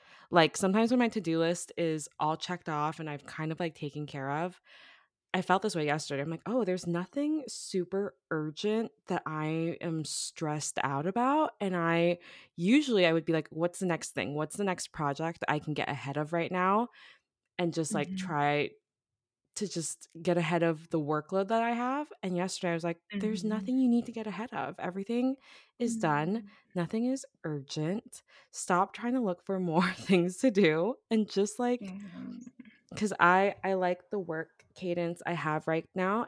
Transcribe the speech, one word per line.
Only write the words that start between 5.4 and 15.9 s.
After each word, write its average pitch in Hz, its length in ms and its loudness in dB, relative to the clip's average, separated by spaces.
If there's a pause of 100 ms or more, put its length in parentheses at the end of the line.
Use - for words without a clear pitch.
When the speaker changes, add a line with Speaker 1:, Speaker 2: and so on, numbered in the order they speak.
Speaker 1:
felt 185 200 2
this 214 140 0
way 156 100 0
yesterday. 143 360 0
I'm 151 80 -4
like, 165 160 -8
"Oh, 233 180 0
there's 180 220 -2
nothing 277 600 -2
super 190 680 -4 (140)
urgent 160 640 -2 (160)
that 180 180 -2
I 156 540 -2
am 160 240 -2
stressed - 800 -6
out 143 220 -4
about." 269 540 0
And 185 160 -2
I, 170 420 2 (380)
usually 220 500 4
I 165 60 4
would 160 120 2
be 165 80 0
like, 160 180 0
"What's 175 300 -4
the 196 60 -2
next 165 280 -2
thing? 131 200 -4
What's 151 220 -4
the 202 80 -4
next - 280 -4
project 160 560 -4
I 151 100 2
can 151 160 -4
get 143 140 -2
ahead 139 280 -4